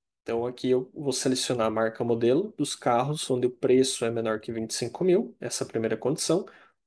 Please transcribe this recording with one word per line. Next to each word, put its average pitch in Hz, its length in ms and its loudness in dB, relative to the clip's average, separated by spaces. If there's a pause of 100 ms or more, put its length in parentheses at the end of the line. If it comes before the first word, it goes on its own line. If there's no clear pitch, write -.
(220)
Então, 117 240 -2
aqui 127 240 -4
eu 127 240 2
vou 139 200 -4
selecionar 127 540 0
a 110 40 2
marca 113 320 0
modelo 120 520 2
dos - 200 -4
carros, 131 560 0
onde 123 160 2
o - 20 0
preço 131 560 2
é 117 60 0
menor 113 280 -2
que 117 120 -10
vinte 113 200 -6
e - 40 -6
cinco 120 280 -4
mil, 185 360 2
essa - 260 -6
primeira 110 320 -2
condição, 160 480 0 (400)